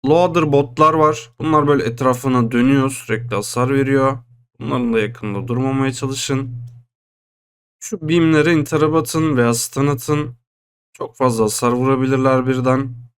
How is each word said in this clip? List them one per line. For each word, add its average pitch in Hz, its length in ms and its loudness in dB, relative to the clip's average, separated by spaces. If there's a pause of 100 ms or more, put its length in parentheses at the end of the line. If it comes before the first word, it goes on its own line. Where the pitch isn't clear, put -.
Loader 165 460 2
botlar 143 420 4
var. 156 440 0
Bunlar 147 280 2
böyle 143 180 2
etrafına 123 640 0
dönüyor, 131 400 2
sürekli 117 460 -6
hasar 123 340 -2
veriyor. 139 480 0 (420)
Bunların 120 320 -2
da 113 80 2
yakında 104 480 -6
durmamaya 135 440 0
çalışın. 135 640 -6 (1200)
Şu 165 280 -10
beamlere 160 440 4
interrupt 156 440 0
atın 160 400 0
veya 117 180 2
stun 139 320 -2
atın. 147 500 -4 (560)
Çok - 240 -12
fazla 117 280 2
hasar 120 280 0
vurabilirler 131 760 0
birden. 127 480 0 (260)